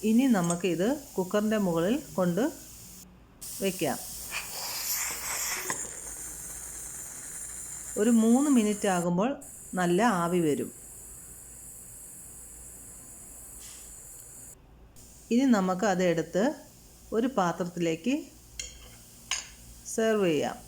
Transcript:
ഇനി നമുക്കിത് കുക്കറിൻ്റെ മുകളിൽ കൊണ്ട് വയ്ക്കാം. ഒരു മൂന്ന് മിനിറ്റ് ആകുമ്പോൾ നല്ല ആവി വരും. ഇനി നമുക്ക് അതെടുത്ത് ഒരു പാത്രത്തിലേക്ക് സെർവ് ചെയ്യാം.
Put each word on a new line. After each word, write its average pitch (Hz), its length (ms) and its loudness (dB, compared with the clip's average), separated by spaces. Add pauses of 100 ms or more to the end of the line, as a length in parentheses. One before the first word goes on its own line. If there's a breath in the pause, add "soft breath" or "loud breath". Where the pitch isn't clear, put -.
ഇനി 233 160 8 (100)
നമുക്കിത് 175 540 2 (260)
കുക്കറിൻ്റെ 208 500 2
മുകളിൽ 175 300 4 (220)
കൊണ്ട് 180 260 4 (1200)
വയ്ക്കാം. 180 360 0 (4000)
ഒരു 220 100 6 (100)
മൂന്ന് 247 360 6
മിനിറ്റ് 208 400 2
ആകുമ്പോൾ 180 340 2 (500)
നല്ല 175 180 4 (220)
ആവി 170 260 2
വരും. 139 240 2 (4000)
ഇനി 254 100 6 (120)
നമുക്ക് 185 380 2
അതെടുത്ത് 175 500 4 (720)
ഒരു 254 120 2 (100)
പാത്രത്തിലേക്ക് 175 760 0 (1800)
സെർവ് 220 340 4
ചെയ്യാം. 120 260 2 (100)